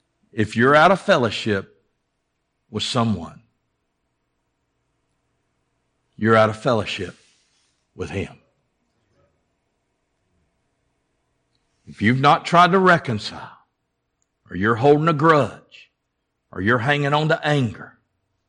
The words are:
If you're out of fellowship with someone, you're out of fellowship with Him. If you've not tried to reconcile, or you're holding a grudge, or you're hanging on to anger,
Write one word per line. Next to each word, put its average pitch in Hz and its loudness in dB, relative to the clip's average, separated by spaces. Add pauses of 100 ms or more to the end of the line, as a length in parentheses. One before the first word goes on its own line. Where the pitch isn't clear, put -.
(320)
If 107 -6
you're 127 4
out 160 6
of 185 -2
fellowship 113 -2 (840)
with 104 -8
someone, 107 -6 (2750)
you're 113 2
out 110 4
of 107 -10
fellowship 104 -4 (800)
with - -12
Him. - -10 (3500)
If 73 -14
you've 120 2
not 147 2
tried 170 4
to 196 4
reconcile, 165 -2 (920)
or 87 -14
you're 107 -2
holding 147 2
a 170 0
grudge, 147 -2 (600)
or 92 -10
you're 113 2
hanging 143 -2
on 151 0
to 156 -2
anger, 139 -4 (500)